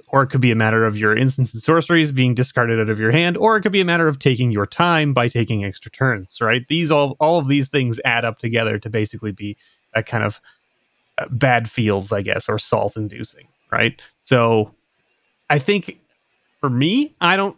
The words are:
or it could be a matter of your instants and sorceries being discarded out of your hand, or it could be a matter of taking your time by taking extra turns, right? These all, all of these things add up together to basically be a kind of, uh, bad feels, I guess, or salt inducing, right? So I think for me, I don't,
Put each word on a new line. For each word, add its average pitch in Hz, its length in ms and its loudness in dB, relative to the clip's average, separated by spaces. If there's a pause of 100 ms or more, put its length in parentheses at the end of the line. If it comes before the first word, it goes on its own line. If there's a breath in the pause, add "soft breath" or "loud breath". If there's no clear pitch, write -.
or 135 140 2
it 131 40 0
could 135 140 0
be 120 100 4
a 110 40 2
matter 110 300 2
of 107 120 0
your 107 180 2
instants 131 380 0
and 113 100 -12
sorceries 160 480 2
being 127 240 2
discarded 117 460 0
out 107 80 0
of 107 100 -2
your 110 120 2
hand, 170 260 2
or 220 180 2
it 208 60 0
could 196 100 0
be 196 80 2
a 185 60 2
matter 170 240 2
of 139 100 -2
taking 123 320 0
your 101 140 0
time 160 480 0
by 123 160 0
taking 110 340 -2
extra - 260 -12
turns, 113 520 -4
right? 120 260 0
These 156 240 0
all, 143 300 2
all 165 180 4
of 139 80 -2
these 139 220 0
things 123 340 -2
add 117 220 0
up 113 140 -6
together 113 380 -2
to 107 120 -12
basically 107 420 -4
be 101 240 -12 (380 soft breath)
a 110 100 0
kind 107 220 -2
of, 104 160 -6 (760 soft breath)
uh, - 120 -4
bad 120 400 2
feels, 101 420 -2
I 101 120 -2
guess, - 260 -4
or 107 100 -2
salt 104 380 -2
inducing, 110 500 -12 (240)
right? 113 300 0 (180 soft breath)
So 113 540 2 (760)
I 147 100 2
think 202 400 -4 (600)
for 143 100 -2
me, 180 500 0
I 175 160 2
don't, 196 220 -2